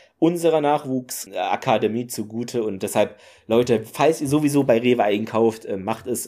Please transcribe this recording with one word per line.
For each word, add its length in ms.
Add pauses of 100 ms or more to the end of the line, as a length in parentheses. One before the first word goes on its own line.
(200)
unserer 400
Nachwuchsakademie 1500
zugute. 560
Und 180
deshalb, 360 (280)
Leute, 380
falls 360
ihr 80
sowieso 360
bei 140
Rewe 260
einkauft, 600
äh, 120
macht 320
es. 200